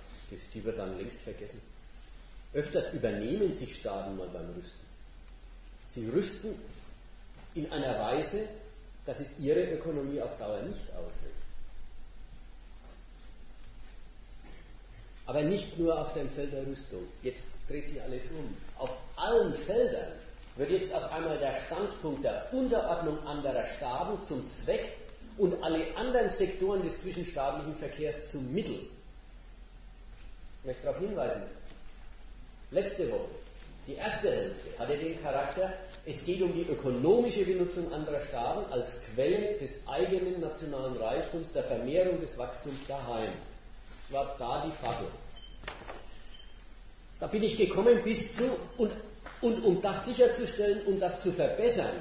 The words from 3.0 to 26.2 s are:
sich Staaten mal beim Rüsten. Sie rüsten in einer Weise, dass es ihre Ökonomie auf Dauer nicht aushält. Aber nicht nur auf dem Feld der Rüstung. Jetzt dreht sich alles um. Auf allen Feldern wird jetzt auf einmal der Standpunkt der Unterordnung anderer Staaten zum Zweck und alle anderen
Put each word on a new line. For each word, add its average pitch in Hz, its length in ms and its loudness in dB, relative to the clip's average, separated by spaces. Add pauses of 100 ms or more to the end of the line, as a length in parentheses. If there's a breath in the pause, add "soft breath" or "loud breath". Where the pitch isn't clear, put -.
sich - 200 -6
Staaten 98 440 -4
mal 90 100 -4
beim 87 180 -8 (100)
Rüsten. - 240 -10 (1080)
Sie 113 220 -6
rüsten 196 440 2 (1000)
in 156 160 -2
einer 135 280 0
Weise, 151 480 2 (600)
dass 131 120 -4
es 143 100 -6 (100)
ihre 165 320 6
Ökonomie 143 500 -2
auf - 160 -4
Dauer 104 240 -2
nicht 196 300 -4
aushält. - 420 -2 (4000)
Aber 131 160 2
nicht 165 380 2
nur 165 200 6
auf - 140 -2
dem 139 160 0
Feld 143 240 -2
der 135 140 -2
Rüstung. 101 340 -6 (220)
Jetzt 127 240 -2 (200)
dreht 143 200 0
sich 143 120 0
alles 127 280 -2
um. 160 280 -4 (220)
Auf - 180 -4 (200)
allen 196 400 6
Feldern - 560 2 (440)
wird 143 140 0
jetzt 185 240 4
auf 160 180 0
einmal 156 280 0
der 139 160 2 (100)
Standpunkt 160 580 -2
der - 300 0
Unterordnung 170 720 4
anderer 139 400 0
Staaten 156 580 -2
zum 135 280 -2
Zweck - 420 0 (460)
und 175 240 6
alle 165 200 4 (140)
anderen 233 320 6